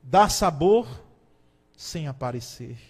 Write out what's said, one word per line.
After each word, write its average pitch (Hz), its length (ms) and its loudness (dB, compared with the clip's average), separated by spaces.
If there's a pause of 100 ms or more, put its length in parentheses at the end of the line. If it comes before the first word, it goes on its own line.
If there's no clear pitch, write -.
dá 185 260 4
sabor 185 600 2 (880)
sem 160 300 -10
aparecer. 123 720 -10 (120)